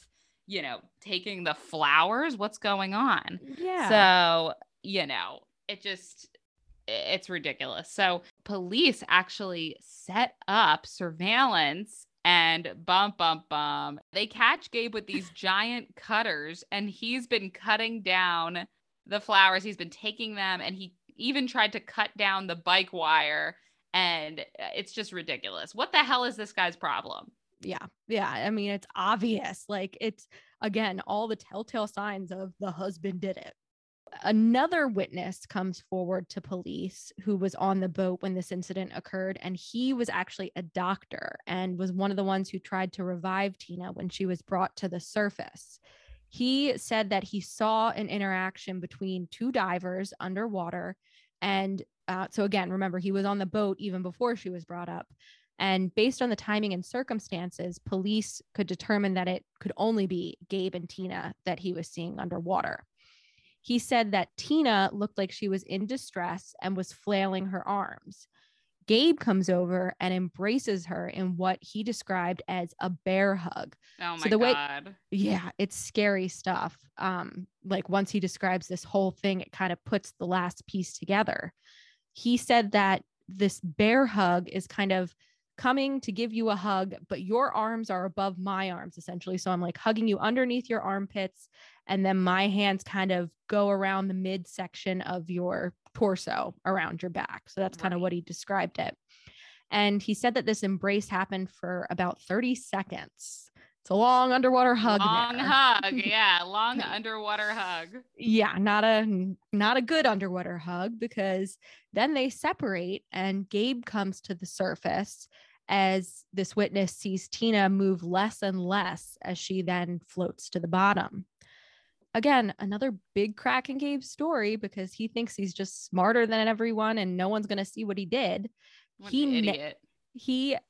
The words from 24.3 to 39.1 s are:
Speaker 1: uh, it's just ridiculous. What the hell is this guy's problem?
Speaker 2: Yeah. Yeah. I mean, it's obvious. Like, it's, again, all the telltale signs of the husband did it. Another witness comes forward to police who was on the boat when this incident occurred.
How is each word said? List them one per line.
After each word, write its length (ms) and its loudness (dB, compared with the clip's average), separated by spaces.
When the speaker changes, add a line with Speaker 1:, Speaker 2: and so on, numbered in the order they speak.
Speaker 1:
uh, 360 -10
it's 180 -8
just 200 -8
ridiculous. 640 -8
What 160 -4
the 120 4
hell 200 0
is 120 -4
this 180 -10
guy's 220 0
problem? 560 -6
Speaker 2:
Yeah. 240 -8
Yeah. 220 -2
I 200 -2
mean, 220 -2
it's 240 -6
obvious. 760 -2
Like, 320 -6
it's, 260 -6
again, 460 -2
all 220 -2
the 80 -4
telltale 500 -6
signs 440 -8
of 280 -10
the 120 -4
husband 500 -6
did 160 -4
it. 160 -16
Another 680 4
witness 580 -4
comes 440 -6
forward 400 -2
to 120 -10
police 720 -8
who 120 0
was 200 0
on 240 2
the 100 0
boat 320 -2
when 140 -4
this 160 -6
incident 420 -6
occurred. 480 -6